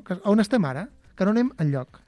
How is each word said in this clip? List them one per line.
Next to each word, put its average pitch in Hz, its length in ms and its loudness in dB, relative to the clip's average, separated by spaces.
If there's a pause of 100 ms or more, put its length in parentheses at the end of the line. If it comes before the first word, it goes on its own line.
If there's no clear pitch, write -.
que 185 120 -6 (120)
on 214 120 6
estem 220 240 0
ara? 143 200 -8 (300)
Que 190 80 0
no 208 80 2
anem 240 240 2
enlloc, 139 400 -4 (100)